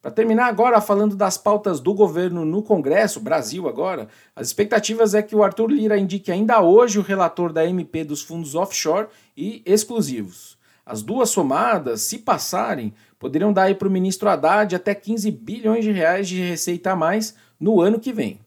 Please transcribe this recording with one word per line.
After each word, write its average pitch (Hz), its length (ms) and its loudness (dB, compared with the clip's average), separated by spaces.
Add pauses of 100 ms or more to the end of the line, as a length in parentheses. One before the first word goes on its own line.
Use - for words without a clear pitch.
Pra - 80 -10
terminar 226 380 2
agora, 226 340 4
falando 202 340 0
das 190 220 0
pautas 208 420 0
do 185 140 0
governo 175 500 0
no 180 180 -2
Congresso, 190 560 0
Brasil 147 480 -4
agora, 139 420 -6 (280)
as - 120 -8
expectativas 214 680 0
é 214 80 4
que 214 120 -10
o 208 80 6
Arthur 220 280 2
Lira 214 260 2
indique 190 340 -4
ainda 220 300 4
hoje 208 380 6
o 196 40 0
relator 175 480 -2
da 160 140 2
M 180 220 -2
P 160 180 -8
dos 147 160 -8
fundos 160 340 -12
offshore 190 540 -2 (260)
e 208 300 -10
exclusivos. 160 920 -2 (260)
As 113 160 -10
duas 262 300 -2
somadas, 151 720 0
se - 160 -6
passarem, 180 760 -4 (260)
poderiam 160 320 -2
dar 190 120 2
aí 196 120 4
pro 196 160 -2
ministro 190 380 -2
Haddad 180 480 2
até 196 180 -2
quinze 208 360 -4
bilhões 220 520 -4
de 214 80 0
reais 185 380 0
de 185 100 -6
receita 175 540 -4
a 185 40 0
mais 190 380 0 (240)
no 190 220 2
ano 214 180 4
que 247 140 -6
vem. 143 340 -6